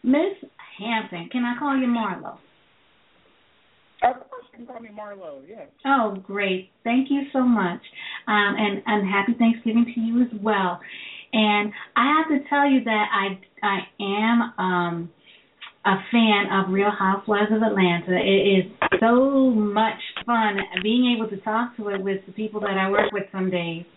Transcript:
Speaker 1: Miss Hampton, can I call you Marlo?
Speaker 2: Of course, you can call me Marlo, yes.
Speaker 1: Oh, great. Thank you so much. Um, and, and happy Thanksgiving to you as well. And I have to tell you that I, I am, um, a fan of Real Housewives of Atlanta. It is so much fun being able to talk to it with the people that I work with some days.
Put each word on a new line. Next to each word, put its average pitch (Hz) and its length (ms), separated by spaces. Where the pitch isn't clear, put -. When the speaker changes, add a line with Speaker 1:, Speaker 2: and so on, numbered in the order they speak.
Speaker 1:
Miss 320 340
Hampton, 202 540
can 247 120
I 240 140
call 277 180
you 254 120
Marlo? 214 500
Speaker 2:
Of 247 260
course, - 220
you - 80
can 240 80
call 247 120
me 226 100
Marlo, 196 580
yes. 208 200
Speaker 1:
Oh, 233 380
great. 196 460
Thank 254 260
you 277 140
so 262 80
much. 208 400
Um, 202 300
and, 202 280
and 202 240
happy 196 280
Thanksgiving 226 580
to 240 40
you 233 220
as 220 200
well. 196 380
And 208 400
I 277 220
have 320 220
to - 100
tell 285 200
you 254 140
that 214 280
I, 196 280
I 196 140
am, 220 580
um, 175 520
a 196 100
fan 214 400
of 190 200
Real 202 260
Housewives 202 540
of 220 120
Atlanta. 185 520
It 190 500
is - 60
so 262 500
much 214 500
fun 220 320
being 240 320
able 220 140
to 196 80
talk 226 400
to 202 120
it 196 120
with 196 260
the 185 60
people 214 280
that 196 160
I 190 140
work 202 200
with 196 200
some 185 180
days. 170 360